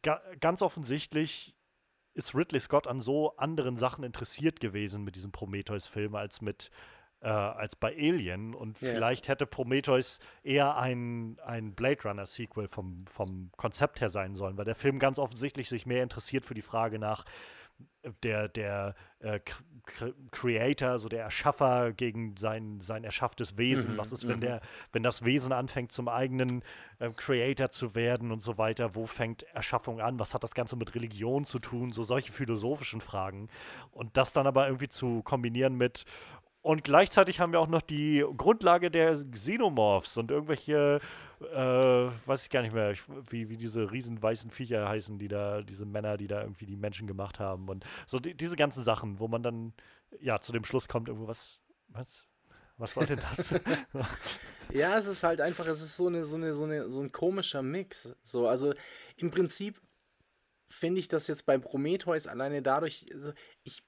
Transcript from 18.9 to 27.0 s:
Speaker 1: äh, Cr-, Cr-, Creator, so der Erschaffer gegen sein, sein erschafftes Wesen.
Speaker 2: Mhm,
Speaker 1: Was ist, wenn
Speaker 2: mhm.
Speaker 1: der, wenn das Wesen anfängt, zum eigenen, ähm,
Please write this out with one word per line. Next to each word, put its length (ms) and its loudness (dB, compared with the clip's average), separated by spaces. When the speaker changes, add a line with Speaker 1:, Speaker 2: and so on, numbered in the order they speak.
Speaker 1:
äh, 200 -4
Cr-, 240 -12
Cr-, 280 -8
Creator, 680 2
so 120 -4
der 120 -4
Erschaffer 720 4
gegen 420 -4
sein, 440 -4
sein 240 -8
erschafftes 540 -4
Wesen. 360 2
Speaker 2:
Mhm, 60 -4
Speaker 1:
Was 120 -6
ist, 160 -6
wenn 100 0
Speaker 2:
mhm. 40 -2
Speaker 1:
der, 200 -2
wenn 100 0
das 200 2
Wesen 280 4
anfängt, 400 -2
zum 160 -4
eigenen, 560 0
ähm, 160 -4